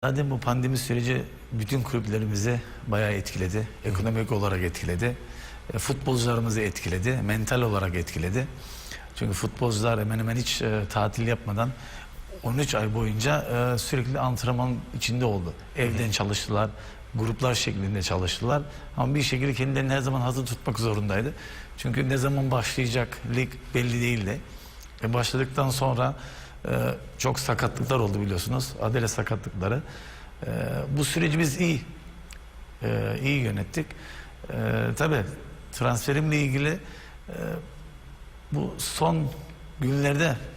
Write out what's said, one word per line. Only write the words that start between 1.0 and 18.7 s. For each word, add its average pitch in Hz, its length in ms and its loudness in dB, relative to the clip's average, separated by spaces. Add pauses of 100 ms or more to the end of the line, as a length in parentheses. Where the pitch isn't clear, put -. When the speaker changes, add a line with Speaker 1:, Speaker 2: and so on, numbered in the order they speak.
Speaker 1:
bütün 120 300 0
kulüplerimizi 110 760 0 (260)
bayağı 104 260 2
etkiledi. 92 460 -2
Speaker 2:
Hı. 110 300 -4
Speaker 1:
Ekonomik 107 440 2
olarak 98 280 2
etkiledi. 90 560 0 (580)
E, 110 40 0
futbolcularımızı 120 840 2
etkiledi. 101 640 0
Mental 107 400 2
olarak 98 320 2
etkiledi. 90 520 0 (720)
Çünkü 110 160 0
futbolcular 113 680 2
hemen 107 180 0
hemen 113 180 0
hiç, - 260 0
e, 107 280 2
tatil 107 360 2
yapmadan 113 440 2 (720)
on 120 160 0
üç 139 160 0
ay 107 200 2
boyunca, 113 480 2
e, 120 360 2
sürekli 131 420 0
antrenman 123 560 2 (200)
içinde 123 280 2
oldu. 95 280 2 (220)
Speaker 2:
Hı 139 80 0
hı. 120 40 4
Speaker 1:
Evden 110 240 2
çalıştılar. 104 600 2 (440)
Gruplar 117 400 2
şeklinde 98 480 0
çalıştılar. 95 600 2 (340)